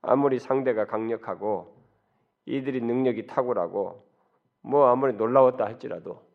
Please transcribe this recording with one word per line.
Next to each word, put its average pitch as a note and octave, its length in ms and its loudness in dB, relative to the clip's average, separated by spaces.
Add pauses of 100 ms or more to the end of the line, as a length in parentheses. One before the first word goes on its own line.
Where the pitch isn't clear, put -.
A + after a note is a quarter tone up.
아무리 C3 380 2
상대가 B2+ 460 0
강력하고 G#2+ 880 -6 (720)
이들이 C3 340 -4
능력이 A#2 460 -2
탁월하고 G2 840 -4 (540)
뭐 C#3 240 4
아무리 B2+ 260 4
놀라웠다 B2 520 4
할지라도 F#2+ 720 -10